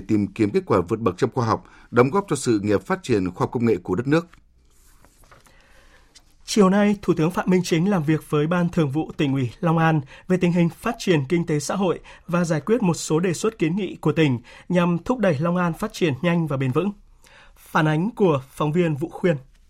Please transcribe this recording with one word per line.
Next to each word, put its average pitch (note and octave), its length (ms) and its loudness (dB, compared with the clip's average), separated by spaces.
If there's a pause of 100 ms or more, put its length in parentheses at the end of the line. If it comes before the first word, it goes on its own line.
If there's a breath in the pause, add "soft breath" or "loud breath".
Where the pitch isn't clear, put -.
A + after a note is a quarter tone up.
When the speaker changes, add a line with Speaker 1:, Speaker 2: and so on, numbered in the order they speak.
Speaker 1:
tìm G#2 200 0
kiếm G2+ 220 -2
kết F#3 160 0
quả G2 220 2
vượt G#2+ 120 -2
bậc A#2 180 -2
trong A#2+ 160 0
khoa A#2+ 120 -2
học, G2+ 180 0 (280 soft breath)
đóng B2 180 4
góp G3 200 -2
cho D#3 60 0
sự A#2 240 0
nghiệp G2+ 260 0
phát F#3 180 -4
triển F#2+ 280 0
khoa - 80 -10
học B2 120 -2
công A#2+ 140 -2
nghệ A2 180 2
của F#2 120 -2
đất B2 120 -4
nước. E3 200 0 (2250 soft breath)
Speaker 2:
Chiều F#3+ 220 6
nay, G3+ 320 4
Thủ F3 120 0
tướng D#3+ 180 0
Phạm - 180 -2
Minh F3+ 140 4
Chính F3+ 260 0
làm F#3 140 0
việc D#3 260 -2
với D3+ 180 0
Ban F3 220 0
Thường D#3+ 220 0
vụ D#3 260 -4
Tỉnh C#3 160 0
ủy C3 160 -2 (100)
Long E3 180 2
An D#3+ 240 2 (260 loud breath)
về F#3 100 2
tình F3+ 140 0
hình E3+ 180 2
phát - 300 -6
triển D#3 300 2
kinh E3+ 160 0
tế D3+ 140 -2
xã F#3+ 160 -4
hội F#3 240 -2 (280 loud breath)
và F3 160 0
giải D#3+ 180 -2
quyết A#3 220 0
một E3+ 100 2
số - 260 -2
đề F3+ 140 0
xuất - 260 -4
kiến E3 160 0
nghị G3 200 -6
của - 160 0
tỉnh C#3+ 280 2 (300 loud breath)
nhằm F3 360 2
thúc B3+ 140 -2
đẩy F#3 200 2
Long E3+ 180 -2
An F3 160 -2
phát G#3+ 200 -8
triển D#3+ 280 0
nhanh E3+ 260 0
và C#3+ 100 -4
bền C3 140 0
vững. F3 200 -2 (680 soft breath)
Phản D#3+ 300 0
ánh D#3 240 0
của D#3+ 300 2 (100)
phóng D3+ 200 -2
viên D#3+ 240 0
Vũ C#3+ 140 -6
Khuyên. E3+ 260 0 (340)